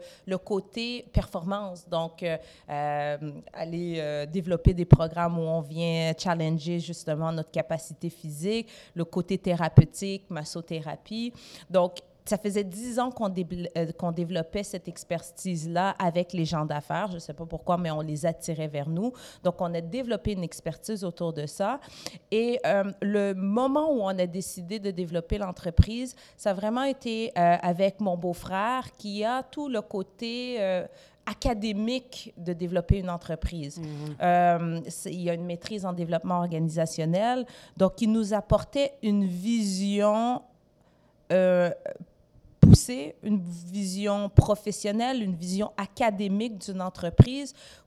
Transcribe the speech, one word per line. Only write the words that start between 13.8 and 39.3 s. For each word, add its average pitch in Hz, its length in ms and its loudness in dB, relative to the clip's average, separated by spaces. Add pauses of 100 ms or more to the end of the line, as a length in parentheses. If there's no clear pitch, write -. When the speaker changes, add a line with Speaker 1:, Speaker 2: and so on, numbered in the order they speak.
Speaker 1:
qu'on 170 200 -4
développait 170 500 -4
cette 185 240 -10
expertise-là 170 1120 -4
avec 175 360 0
les 165 100 0
gens 156 220 0
d'affaires. 156 440 -4
Je 170 80 -10
sais 160 140 -14
pas 165 140 -12
pourquoi, 170 320 -2
mais 170 120 -2
on 156 120 -4
les 151 240 -4
attirait 160 420 -4
vers 143 220 -4
nous. 214 240 -2 (280)
Donc, 175 200 -2
on 170 100 -2
a 170 80 -4
développé 214 520 -4
une 185 120 -4
expertise 185 600 -8
autour 170 280 -4
de 151 140 -6
ça. 220 340 -4 (500)
Et, 240 360 0
euh, 196 180 2 (160)
le 202 320 0
moment 254 640 0
où 220 80 0
on 190 60 -2
a 185 180 0
décidé 185 520 -8
de 196 120 -4
développer 175 480 -4
l'entreprise, 208 760 2 (220)
ça - 140 0
a - 20 2
vraiment 214 300 0
été, 233 560 -2
euh, 175 240 6
avec 185 360 2
mon 196 200 0
beau-frère 190 760 -4
qui 208 320 -6
a 254 180 -2
tout 285 280 -8
le 220 100 0
côté... 233 800 -6
Euh, 190 260 0 (380)
académique 226 1120 -4
de 175 160 -6
développer 175 460 0
une 180 100 -4
entreprise. 165 720 -8
Speaker 2:
Mhm. 156 60 -8 (340)
Speaker 1:
Euh, 170 680 4
c'est, 165 260 -10
il 180 80 -8
y 170 80 0
a 170 40 0
une 170 120 -6
maîtrise 180 400 -6
en 180 80 -4
développement 175 460 -2
organisationnel, 165 1080 0 (300)
donc 190 260 2
il 220 100 4
nous 214 220 2
apportait 220 580 0 (100)
une 202 220 2
vision, 208 1200 0 (880)